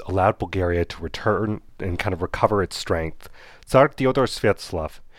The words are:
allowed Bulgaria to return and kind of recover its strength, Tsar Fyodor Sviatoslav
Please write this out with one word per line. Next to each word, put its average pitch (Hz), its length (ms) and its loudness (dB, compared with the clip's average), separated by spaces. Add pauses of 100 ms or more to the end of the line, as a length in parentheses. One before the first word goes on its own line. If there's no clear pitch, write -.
allowed 95 300 2
Bulgaria 87 480 0
to - 160 -10
return 104 600 -2 (180)
and 87 180 -4
kind 98 160 -2
of 82 80 -6
recover 101 400 0
its - 160 -4
strength, 80 500 -4 (380)
Tsar 139 240 6
Fyodor 127 380 2
Sviatoslav - 720 -2 (200)